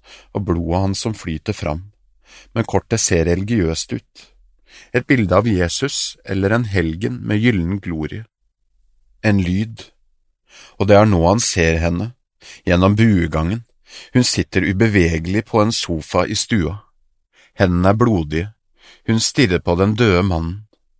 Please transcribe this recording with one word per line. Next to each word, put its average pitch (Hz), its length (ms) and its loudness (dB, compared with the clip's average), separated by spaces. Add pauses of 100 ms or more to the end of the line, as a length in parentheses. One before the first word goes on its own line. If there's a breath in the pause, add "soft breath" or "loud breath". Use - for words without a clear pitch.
(360 loud breath)
og 101 100 -4
blodet 87 380 -2
hans 98 220 -4
som 110 120 -4
flyter 87 380 -6
fram, 85 320 -6 (680 loud breath)
men 117 140 -4
kortet - 340 -2
ser 82 240 2
religiøst 90 720 -2
ut. - 280 -20 (680 loud breath)
Et 123 120 -2
bilde 107 280 2
av 104 160 4
Jesus - 760 -2
eller 98 300 0
en 120 160 0
helgen 95 560 -2
med 107 160 0
gyllen 101 400 0
glorie. 82 420 -8 (1000)
En 104 200 2
lyd. 101 480 -4 (920 loud breath)
Og 98 80 2
det 101 80 8
er 107 120 8
nå 95 180 4
han 104 180 4
ser 82 380 2
henne, 87 300 -4 (520 loud breath)
gjennom 92 320 4
buegangen. 92 680 0 (500 loud breath)
Hun 123 100 4
sitter 90 400 -2
ubevegelig 92 840 0
på 113 120 2
en 110 120 0
sofa 85 520 -4
i 110 120 -4
stua. 101 400 -2 (800 soft breath)
Hendene 92 340 2
er 107 60 0
blodige. 90 500 0 (580 soft breath)
Hun 113 140 0
stirrer 95 400 2
på 87 160 -2
den 101 220 2
døde 98 240 4
mannen. 92 420 -2 (360)